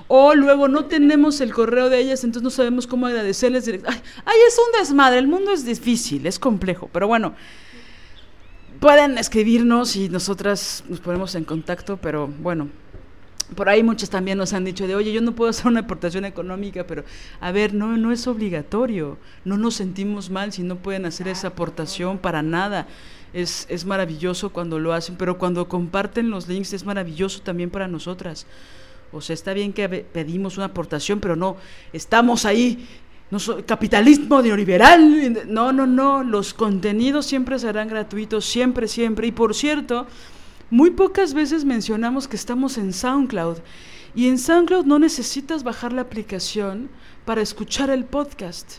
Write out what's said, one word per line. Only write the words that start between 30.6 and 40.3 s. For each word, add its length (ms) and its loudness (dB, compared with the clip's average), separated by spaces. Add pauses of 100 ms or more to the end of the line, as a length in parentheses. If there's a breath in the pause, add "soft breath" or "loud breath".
aportación, 520 -6
pero 160 -2
no, 220 -4 (360 loud breath)
estamos 520 2
ahí, 420 0 (440 loud breath)
no 80 -6
so-, 260 -6
capitalismo 760 6
neoliberal, 1080 6
no, 200 0
no, 160 2
no, 360 2
los 300 -2
contenidos 720 0
siempre 320 -2
serán 300 -4
gratuitos, 580 -6
siempre, 420 0
siempre, 400 -2
y 40 -2
por 240 0
cierto, 500 -2 (640 loud breath)